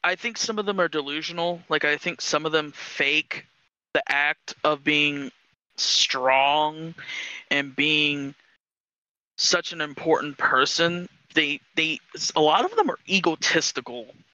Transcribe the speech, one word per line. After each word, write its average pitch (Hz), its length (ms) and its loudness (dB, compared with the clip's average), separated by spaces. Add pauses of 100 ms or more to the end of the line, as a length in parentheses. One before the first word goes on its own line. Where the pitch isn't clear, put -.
I 180 120 0
think 226 220 -8
some 214 220 -2
of 202 60 -4
them 196 140 -2
are 175 80 2
delusional. 165 800 -4
Like, 151 140 0
I 147 140 2
think 170 240 -6
some 151 240 -2
of 156 60 0
them 151 220 0
fake - 720 -4 (480)
the - 180 0
act 143 420 -2 (100)
of 143 200 2
being 147 480 0 (460)
strong 151 1160 2 (560)
and 139 260 -4
being 147 600 0 (1000)
such - 360 0
an 165 80 -8
important 147 560 0
person. 170 720 2 (240)
They, 147 260 2 (160)
they, 160 240 0 (360)
a 160 60 4
lot 160 240 6
of 427 100 -4
them 381 160 2
are - 80 -6 (100)
egotistical. 156 960 0 (280)